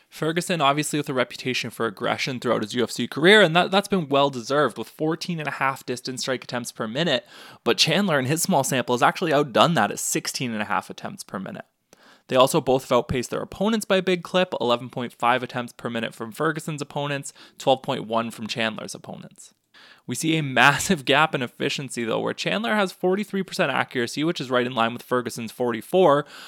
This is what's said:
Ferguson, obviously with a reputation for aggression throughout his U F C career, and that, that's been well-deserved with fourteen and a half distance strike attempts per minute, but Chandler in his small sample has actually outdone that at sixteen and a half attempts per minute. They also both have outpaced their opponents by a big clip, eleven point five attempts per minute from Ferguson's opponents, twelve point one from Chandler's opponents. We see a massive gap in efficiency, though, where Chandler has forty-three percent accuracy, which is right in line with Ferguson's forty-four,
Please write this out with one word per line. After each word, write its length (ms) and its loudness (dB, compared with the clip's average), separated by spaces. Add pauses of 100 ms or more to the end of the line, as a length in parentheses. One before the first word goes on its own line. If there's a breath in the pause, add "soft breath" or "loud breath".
(100)
Ferguson, 500 -2
obviously 380 2
with 100 -4
a 60 -4
reputation 560 -2
for 160 -4
aggression 540 -4
throughout 200 0
his 140 -6
U 80 2
F 80 -2
C 180 -4
career, 320 6
and 160 6
that, 140 2
that's 180 0
been 220 -2
well-deserved 680 2
with 140 -8
fourteen 480 -4
and 100 -6
a 40 -6
half 340 -4
distance 340 -8
strike 240 -4
attempts 280 -8
per 140 -6
minute, 400 -2 (380 loud breath)
but 140 2
Chandler 400 2
in 80 0
his 160 0
small 200 2
sample 320 0
has 80 2
actually 300 2
outdone 400 6
that 180 2
at 80 -8
sixteen 540 -4
and 80 -4
a 60 -4
half 240 -4
attempts 340 -14
per 140 -10
minute. 260 -12 (640 soft breath)
They 100 0
also 240 6
both 220 2
have 100 -4
outpaced 380 0
their 100 -4
opponents 460 -2
by 100 2
a 60 2
big 200 -2
clip, 380 0
eleven 300 -2
point 240 -8
five 280 2
attempts 300 -8
per 160 -10
minute 260 -6
from 180 -12
Ferguson's 500 -4
opponents, 500 -8 (240 loud breath)
twelve 260 2
point 240 -4
one 240 -2
from 160 -10
Chandler's 480 -4
opponents. 600 -18 (540 loud breath)
We 60 -6
see 240 0
a 40 0
massive 600 4
gap 300 4
in 80 -2
efficiency, 600 -6
though, 160 -2
where 140 -4
Chandler 420 -2
has 180 0
forty-three 500 0
percent 280 -2
accuracy, 540 -2
which 160 -2
is 100 -6
right 160 2
in 80 -6
line 200 2
with 80 -12
Ferguson's 500 -4
forty-four, 720 4 (240 loud breath)